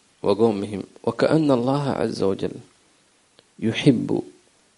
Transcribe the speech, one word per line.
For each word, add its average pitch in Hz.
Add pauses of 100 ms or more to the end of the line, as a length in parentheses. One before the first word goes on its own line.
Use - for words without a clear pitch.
(240)
وقومهم، 104 (200)
وكأن 147
الله 135
عز 107
وجل 95 (1040)
يحب 107 (540)